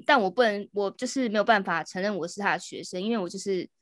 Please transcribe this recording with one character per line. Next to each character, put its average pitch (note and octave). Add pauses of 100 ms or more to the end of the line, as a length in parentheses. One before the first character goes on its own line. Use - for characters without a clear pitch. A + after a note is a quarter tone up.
但 C#4+
我 F#3+
不 G#3+
能， G#3
我 G3
就 B3+
是 B3+
没 G#3+
有 G3+
办 G3+
法 E3
承 -
认 G3+
我 E3
是 F3+
他 G3
的 E3+
学 -
生， F#3
因 G#3
为 A#3
我 F3+
就 F#3+
是 F#3 (140)